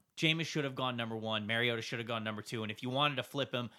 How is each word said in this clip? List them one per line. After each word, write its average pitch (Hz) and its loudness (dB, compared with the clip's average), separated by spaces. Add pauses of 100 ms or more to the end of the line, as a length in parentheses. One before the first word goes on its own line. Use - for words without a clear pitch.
(160)
Jameis 160 4
should 151 0
have 131 -2
gone 127 0
number 117 -2
one. 107 0
Mariota 117 2
should 120 -4
have 113 -4
gone 113 -2
number 107 -2
two. 113 -4
And 107 -4
if - -8
you 127 -2
wanted 139 2
to 123 0
flip 135 -2
him, 120 -2 (100)